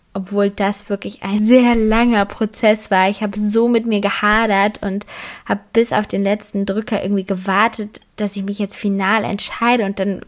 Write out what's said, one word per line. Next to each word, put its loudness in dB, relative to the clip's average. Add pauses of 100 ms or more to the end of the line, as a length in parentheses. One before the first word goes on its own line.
(140)
obwohl -2
das -4
wirklich -6
ein 0
sehr 6
langer 4
Prozess 0
war. 4
Ich -4
habe -4
so 2
mit 2
mir 2
gehadert 0
und -4 (400)
habe -2 (120)
bis 2
auf 0
den -2
letzten -2
Drücker -2
irgendwie 0
gewartet, -2 (160)
dass -4
ich -4
mich -6
jetzt -4
final 0
entscheide. 0
Und -4
dann -2